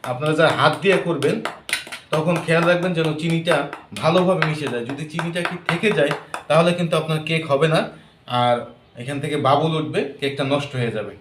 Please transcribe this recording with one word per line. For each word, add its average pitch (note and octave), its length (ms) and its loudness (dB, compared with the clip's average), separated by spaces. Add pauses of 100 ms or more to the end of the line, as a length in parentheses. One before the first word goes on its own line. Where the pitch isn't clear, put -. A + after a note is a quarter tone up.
আপনারা C#3+ 300 -2
যারা D#3 240 4
হাত D#3 240 4
দিয়ে F3+ 160 4
করবেন, D#3+ 440 0 (680)
তখন D#3+ 360 2
খেয়াল E3 180 2
রাখবেন F3 300 2
যেন D#3 240 0
চিনিটা E3 500 0 (280)
ভালোভাবে F3 520 2
মিশে D3+ 200 -2
যায়। A#2+ 180 -4
যদি C#3+ 200 -8
চিনিটা E3+ 360 -6
কি F3 160 -6 (100)
থেকে F#3 240 0
যায়, D3 180 2 (380)
তাহলে E3+ 260 4
কিন্তু E3+ 240 0
আপনার D#3 220 -2
কেক D#3+ 320 -2
হবে C#3+ 160 4
না, E3+ 220 2 (380)
আর B2 380 2 (300)
এখান C#3 240 -8
থেকে D3+ 180 -4
বাবুল D3 380 2
উঠবে, D#3 440 -4
কেকটা C#3 240 -2
নষ্ট C3+ 320 -2
হয়ে A#2+ 160 -2
যাবে। G2+ 300 -8